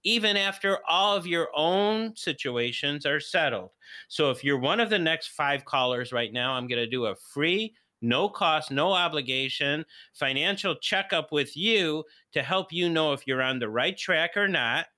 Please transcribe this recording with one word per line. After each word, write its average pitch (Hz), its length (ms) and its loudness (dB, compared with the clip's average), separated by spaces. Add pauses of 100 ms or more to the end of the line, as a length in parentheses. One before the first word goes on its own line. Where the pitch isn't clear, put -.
even 208 320 2
after 196 500 0
all 196 300 4
of 175 100 -4
your 170 260 0
own 202 640 2
situations 139 880 -4
are 143 140 2
settled. 131 520 -2 (360)
So 143 240 2
if - 100 -4
you're 139 160 2
one 151 220 0
of 220 100 2
the 208 100 2
next 160 280 0
five 139 380 -2
callers 127 480 0
right 117 180 -2
now, 123 220 -2
I'm 123 120 -4
gonna 120 220 -2
do 120 200 -2
a 98 80 -2
free, 185 600 -2 (240)
no 131 300 2
cost, 160 400 0
no 151 240 2
obligation 143 920 0 (300)
financial 160 640 0
checkup 190 560 -2
with 147 260 0
you 170 460 2 (280)
to 139 120 0
help 185 280 -2
you 175 160 0
know 156 240 2
if - 140 -4
you're 131 160 0
on 131 160 0
the 120 100 -2
right 127 300 0
track 170 400 0
or 202 100 2
not. 143 380 0 (120)